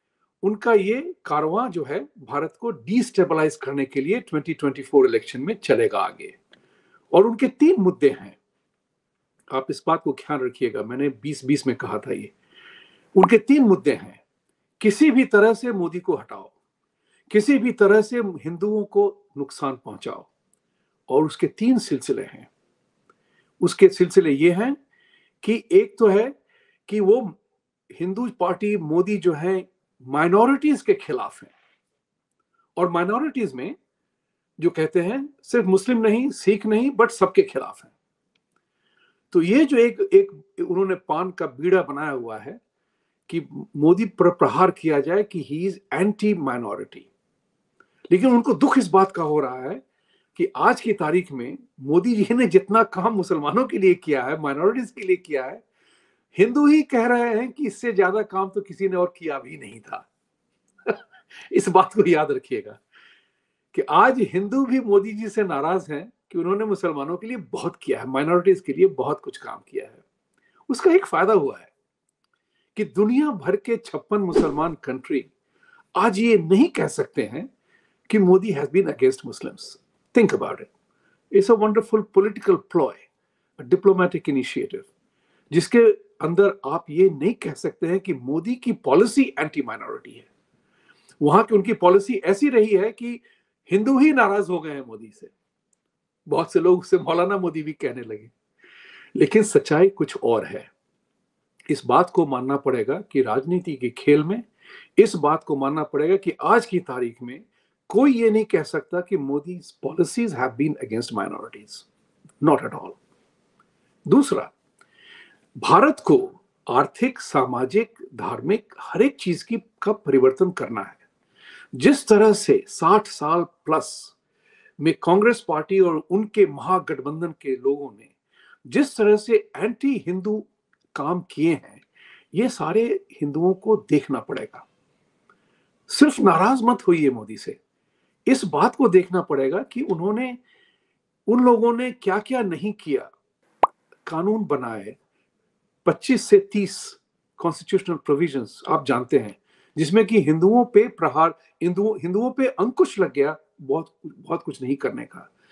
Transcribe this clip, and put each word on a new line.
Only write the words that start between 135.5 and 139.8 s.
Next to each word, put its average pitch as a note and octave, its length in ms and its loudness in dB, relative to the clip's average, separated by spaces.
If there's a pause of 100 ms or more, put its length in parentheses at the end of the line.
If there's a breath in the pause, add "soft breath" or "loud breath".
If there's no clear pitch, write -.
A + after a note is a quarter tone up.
सिर्फ C#4+ 320 2
नाराज G3 420 4
मत A#3 260 0
होइए D#3 220 2
मोदी A2 260 -8
से, - 240 -16 (640)
इस B3 180 2
बात F#3+ 320 -2
को B3+ 120 2
देखना F3+ 340 2
पड़ेगा C#3+ 400 -2
कि C4 200 -10